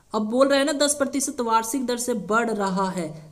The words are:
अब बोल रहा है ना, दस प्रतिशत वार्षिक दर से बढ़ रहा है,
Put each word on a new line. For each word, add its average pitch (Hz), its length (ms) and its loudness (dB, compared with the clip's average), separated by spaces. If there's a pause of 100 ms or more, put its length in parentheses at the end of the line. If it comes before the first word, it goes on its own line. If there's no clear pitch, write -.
(160)
अब 220 120 0
बोल 247 220 4
रहा 277 100 4
है 269 60 4
ना, 302 100 0
दस 285 200 2
प्रतिशत 277 480 -2
वार्षिक 226 440 0
दर 240 120 -2
से 240 160 -2
बढ़ 226 360 0
रहा 196 400 0
है, 180 180 -4 (240)